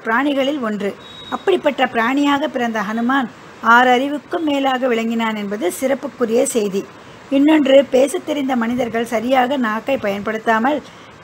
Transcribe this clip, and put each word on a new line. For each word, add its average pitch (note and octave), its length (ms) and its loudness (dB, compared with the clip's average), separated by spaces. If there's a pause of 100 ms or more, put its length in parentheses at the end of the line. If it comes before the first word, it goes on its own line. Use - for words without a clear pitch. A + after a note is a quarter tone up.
பிராணிகளில் C4+ 560 0
ஒன்று. G3+ 340 -4 (360)
அப்படிப்பட்ட C4+ 560 0
பிராணியாக C#4 600 0
பிறந்த A#3 320 -4
ஹனுமான் A#3 480 -2 (340)
ஆறு A#3+ 280 6
அறிவுக்கும் C#4+ 540 0
மேலாக C4+ 420 0
விளங்கினான் A3+ 500 -2
என்பது G#3 440 -4
சிறப்புக்குரிய C4 640 -2
செய்தி. G#3 420 -2 (460)
இன்னொன்று, C#4 600 6
பேசத் C#4+ 360 0
தெரிந்த C#4 300 -2
மனிதர்கள் A#3 500 -2
சரியாக B3 500 0
நாக்கை A3+ 400 -2
பயன்படுத்தாமல் A3 840 -2 (420)